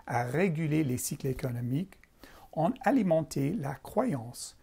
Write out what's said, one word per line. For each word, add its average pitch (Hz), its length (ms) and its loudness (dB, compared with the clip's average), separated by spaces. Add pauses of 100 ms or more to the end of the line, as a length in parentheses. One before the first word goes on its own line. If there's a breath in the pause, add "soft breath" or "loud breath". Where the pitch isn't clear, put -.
à 123 200 0
réguler 156 580 2
les 123 140 0
cycles - 300 -4
économiques 127 680 -2 (540 loud breath)
ont 214 300 2
alimenté 160 720 2
la 143 200 -4
croyance 135 880 -4